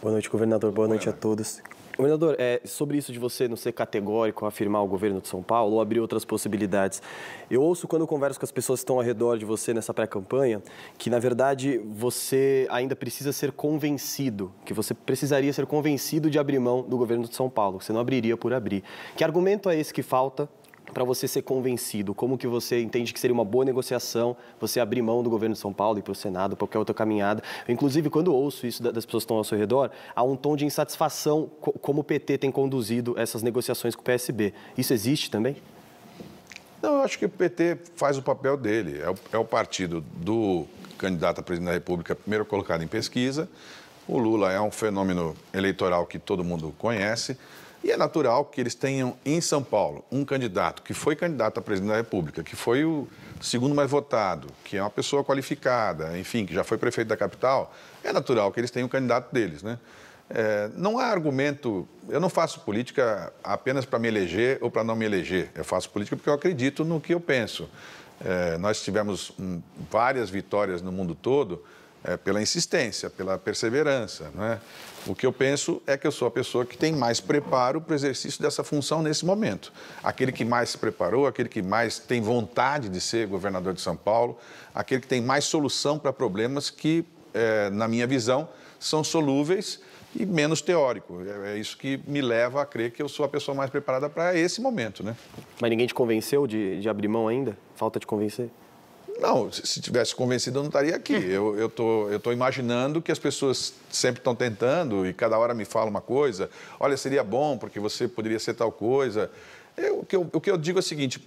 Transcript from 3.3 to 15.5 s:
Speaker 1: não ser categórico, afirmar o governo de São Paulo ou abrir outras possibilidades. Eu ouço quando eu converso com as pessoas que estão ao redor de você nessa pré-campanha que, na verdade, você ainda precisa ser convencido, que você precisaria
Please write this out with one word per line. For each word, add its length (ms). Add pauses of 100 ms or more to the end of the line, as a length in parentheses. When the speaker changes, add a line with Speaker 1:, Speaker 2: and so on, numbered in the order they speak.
Speaker 1:
não 100
ser 140
categórico, 760
afirmar 360
o 60
governo 320
de 80
São 120
Paulo 340
ou 60
abrir 200
outras 240
possibilidades. 760 (480)
Eu 140
ouço 240
quando 160
eu 60
converso 280
com 80
as 60
pessoas 300
que 20
estão 140
ao 60
redor 360
de 60
você 280
nessa 220
pré-campanha 680 (380)
que, 100
na 120
verdade, 580 (160)
você 760
ainda 280
precisa 360
ser 200
convencido, 1000 (120)
que 100
você 180
precisaria 600